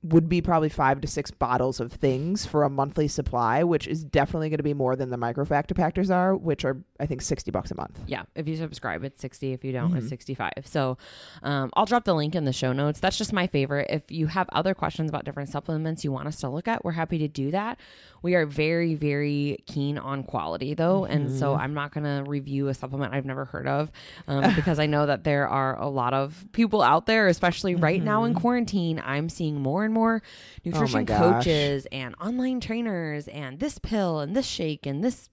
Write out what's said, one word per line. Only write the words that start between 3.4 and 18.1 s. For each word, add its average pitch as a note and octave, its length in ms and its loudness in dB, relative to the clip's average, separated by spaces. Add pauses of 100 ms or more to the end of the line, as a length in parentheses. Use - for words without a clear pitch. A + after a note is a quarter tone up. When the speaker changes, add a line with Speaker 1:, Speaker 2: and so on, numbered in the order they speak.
Speaker 1:
which E3+ 240 2
is D#3+ 160 -6
definitely D#3 460 0
gonna D3+ 120 -2
be D3 120 0
more C3 240 2
than C3 140 -4
the B2 60 -4
Microfactor C3+ 560 0
packers F#3 380 2
are, F#3 240 4
which D#3+ 300 -2
are, C3+ 100 0 (240)
I C#3+ 60 -2
think, D3 160 -4
sixty - 300 -4
bucks - 200 -4
a - 40 -8
month. - 300 -10
Speaker 2:
Yeah. G#2+ 180 -6 (120)
If D3 140 -6
you D#3+ 80 -4
subscribe, C3+ 480 -6
it's - 160 -10
sixty. C3 320 -6
If B2+ 100 -8
you C3+ 80 -4
don't, C#3 220 0
it's E3 80 0
Speaker 1:
Mm-hmm. A2+ 80 -6
Speaker 2:
sixty-five. B2+ 560 -8
So, C3 320 0 (440)
um, C3+ 340 -2
I'll G#3+ 100 6
drop A#3 180 2
the F#3+ 100 2
link D#3 220 0
in E3 80 0
the C3+ 80 2
show C3 220 0
notes. D3 260 0
That's F#3+ 180 0
just G#3+ 140 -2
my F#3 160 0
favorite. C#3+ 420 0
If - 220 -4
you D#3+ 160 -2
have F3+ 240 0
other F#3 220 0
questions D#3+ 360 -2
about D3+ 140 -4
different C#3+ 260 -8
supplements D#3+ 540 -4
you D3 80 -2
want C3+ 160 -6
us D#3 140 -6
to C3+ 80 -4
look D3 180 -6
at, - 160 -2
we're E3+ 80 -2
happy E3 280 -2
to D3+ 100 0
do C#3 220 -4
that. G#3 280 -4 (420)